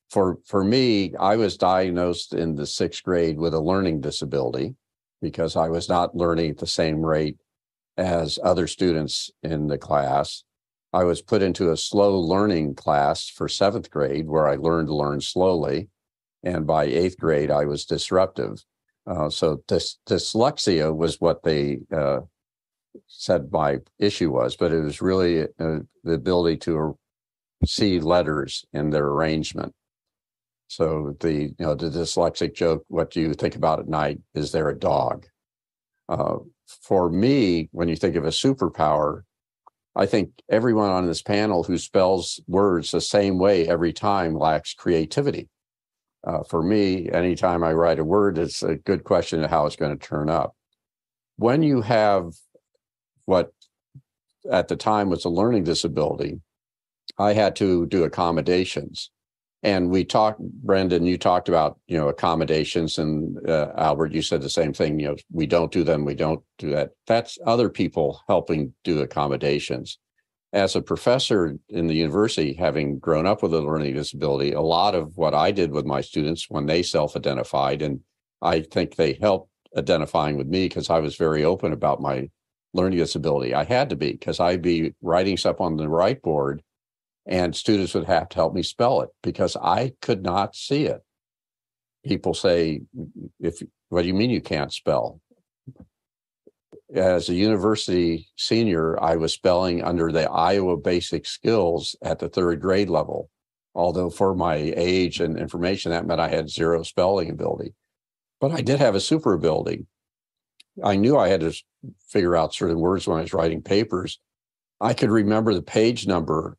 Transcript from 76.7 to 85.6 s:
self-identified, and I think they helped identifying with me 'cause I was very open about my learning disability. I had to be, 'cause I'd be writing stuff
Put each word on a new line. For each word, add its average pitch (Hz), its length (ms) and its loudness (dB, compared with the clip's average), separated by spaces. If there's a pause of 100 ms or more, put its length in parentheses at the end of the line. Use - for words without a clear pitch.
self-identified, 69 1000 -2
and 71 180 -4 (420)
I 82 200 2
think 87 340 -4
they 78 160 2
helped 98 380 0 (260)
identifying 78 600 0
with 67 120 -6
me 92 200 0
'cause 76 220 -6
I 82 80 4
was 76 180 -2
very 78 280 2
open 90 280 0
about 71 300 -2
my 69 260 -4 (460)
learning 90 240 2
disability. 73 560 -2
I 76 100 0
had 127 260 2
to 82 60 -4
be, 71 200 -4
'cause - 240 -6
I'd 87 220 2
be 82 380 0
writing 92 360 0
stuff - 240 -2